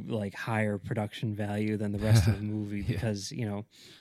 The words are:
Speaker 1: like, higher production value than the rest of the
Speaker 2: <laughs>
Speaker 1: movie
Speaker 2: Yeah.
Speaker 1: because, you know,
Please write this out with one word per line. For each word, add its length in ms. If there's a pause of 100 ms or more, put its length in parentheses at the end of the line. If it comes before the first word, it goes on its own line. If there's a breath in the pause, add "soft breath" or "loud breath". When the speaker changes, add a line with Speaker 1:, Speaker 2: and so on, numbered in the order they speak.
Speaker 1:
like, 300
higher 420
production 560
value 440
than 140
the 80
rest 280
of 100
the 80
Speaker 2:
<laughs> 100
Speaker 1:
movie 260
Speaker 2:
Yeah. 120
Speaker 1:
because, 380
you 160
know, 180 (360 loud breath)